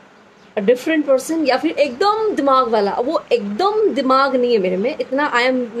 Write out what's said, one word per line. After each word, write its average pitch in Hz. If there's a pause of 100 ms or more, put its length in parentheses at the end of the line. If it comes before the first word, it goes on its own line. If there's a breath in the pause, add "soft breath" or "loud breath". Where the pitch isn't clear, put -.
(580)
a 202
different 285
person, 277
या 247
फिर 294
एकदम 392
दिमाग 262
वाला। 208
वो 240
एकदम 339
दिमाग 262
नहीं 247
है 226
मेरे 185
में 254
इतना, 269
I 240
am 254 (160)